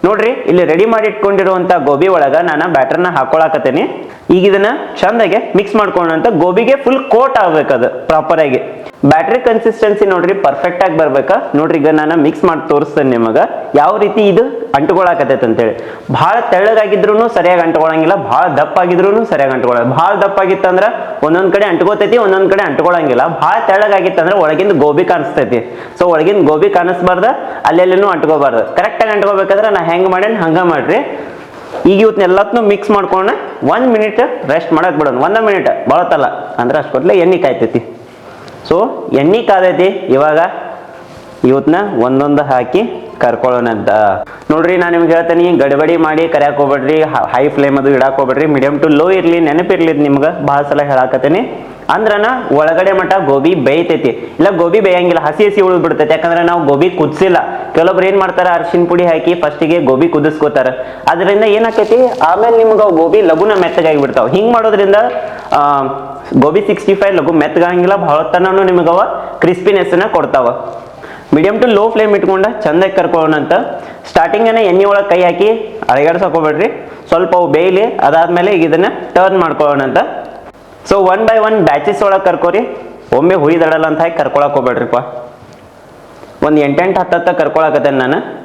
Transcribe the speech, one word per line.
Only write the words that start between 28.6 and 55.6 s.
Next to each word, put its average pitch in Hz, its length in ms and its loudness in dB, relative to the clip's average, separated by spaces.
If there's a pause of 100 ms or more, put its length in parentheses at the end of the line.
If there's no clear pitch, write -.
ಕರೆಕ್ಟಾಗಿ 220 360 -2
ಅಂಟ್ಕೋಬೇಕಾದ್ರೆ 196 580 0
ನಾ 190 140 0
ಹೆಂಗ್ 175 260 0
ಮಾಡೇನ್ 202 280 0
ಹಂಗ 165 220 0
ಮಾಡ್ರಿ. 170 600 -2 (640)
ಈಗ 196 160 4
ಇವತ್ನೆಲ್ಲತ್ನೂ 202 600 2
ಮಿಕ್ಸ್ 202 280 0
ಮಾಡ್ಕೊಂಡು 196 440 0 (380)
ಒಂದ್ 240 160 0
ಮಿನಿಟ್ 214 320 0 (300)
ರೆಸ್ಟ್ 165 240 -2
ಮಾಡಕ್ 160 240 0
ಬಿಡೋಣ. 143 200 0
ಒಂದ 175 200 0
ಮಿನಿಟ್, 202 520 0
ಭಾಳತ್ತಲ್ಲ, 151 360 2 (300)
ಅಂದ್ರ 123 220 -2
ಅಷ್ಟ್ - 140 -6
ಕೊಟ್ಲೆ 170 260 2
ಎಣ್ಣೆ 175 200 2
ಕಾಯ್ತೈತಿ. 120 460 -2 (840)
So 233 180 0 (300)
ಎಣ್ಣೆ 180 260 2
ಕಾದೈತಿ, 185 400 2
ಇವಾಗ 151 560 0 (1040)
ಇವತ್ನ 131 320 2 (280)
ಒಂದೊಂದು 143 400 0
ಹಾಕಿ 135 600 -2 (160)
ಕರ್ಕೊಳ್ಳೋಣಂತ. 117 680 0 (640)
ನೋಡ್ರಿ, 165 260 0
ನಾ 175 120 0
ನಿಮ್ಗೆ 170 240 2
ಹೇಳ್ತೇನೆ, 170 380 2
ಗಡಬಡಿ 151 460 2
ಮಾಡಿ 160 300 0
ಕರ್ಯಾಕ್ 147 300 0
ಹೋಗ್ಬೇಡ್ರಿ, 143 460 0
ಹ-, 151 120 -4
ಹೈ 135 340 0
ಫ್ಲೇಮ್ 139 280 0
ಅದು 135 120 2
ಇಡಾಕ್ 135 260 2
ಹೋಗ್ಬೇಡ್ರಿ, 139 300 0
medium 143 400 0
to 147 140 4
low 180 160 2
ಇರ್ಲಿ. 170 240 2
ನೆನಪಿರ್ಲಿ, 165 540 0
ನಿಮ್ಗೆ 143 520 0
ಭಾಳ 143 160 2
ಸಲ 143 200 -2
ಹೇಳಾಕತ್ತೀನಿ. 143 840 -2 (220)
ಅಂದ್ರನ 208 360 0 (300)
ಒಳಗಡೆ 165 360 2
ಮಟ್ಟ 190 220 0 (120)
ಗೋಬಿ 139 300 2
ಬೇಯ್ತೈತಿ. 151 540 0
ಇಲ್ಲ 170 480 -4
ಗೋಬಿ 170 220 0
ಬೇಯಂಗಿಲ್ಲ, 180 400 2
ಹಸಿ 156 280 0
ಹಸಿ 202 140 0